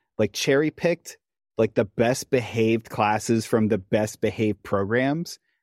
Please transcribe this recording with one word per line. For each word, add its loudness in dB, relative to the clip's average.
like, 0
cherry 2
picked, -4
like, 0
the 2
best -2
behaved 0
classes 0
from 2
the 0
best -2
behaved -2
programs. -4